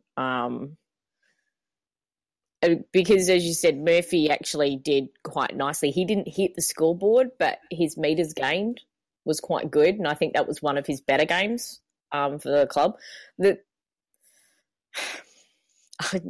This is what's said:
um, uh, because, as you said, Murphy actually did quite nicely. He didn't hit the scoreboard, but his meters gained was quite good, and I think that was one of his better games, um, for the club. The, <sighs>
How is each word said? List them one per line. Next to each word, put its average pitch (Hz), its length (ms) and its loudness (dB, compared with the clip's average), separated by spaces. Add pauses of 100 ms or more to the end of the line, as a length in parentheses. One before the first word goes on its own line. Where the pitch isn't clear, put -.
(160)
um, 127 600 -6 (1800)
uh, 170 100 4 (220)
because, 185 360 4
as 175 180 4
you 165 80 -2
said, 156 240 2
Murphy 170 520 2
actually 143 440 -2
did 135 360 0 (120)
quite 139 320 -4
nicely. 143 380 -2
He 180 120 0
didn't 202 220 -2
hit 185 300 -4
the 160 60 -4
scoreboard, 196 680 2 (100)
but - 220 0 (100)
his 165 260 -2
meters 156 360 0
gained 180 480 -4 (440)
was 156 140 -2
quite - 320 -4
good, 156 240 4
and 190 140 -4
I 151 60 -2
think 156 200 -2
that 147 140 0
was 151 120 -6
one 143 160 -2
of 143 120 -4
his 139 120 -4
better 143 240 0
games, 202 560 -4 (300)
um, 143 300 -4
for 135 100 -6
the 143 160 4
club. 156 300 0 (420)
The, 190 220 4 (2500)
<sighs> 185 300 -4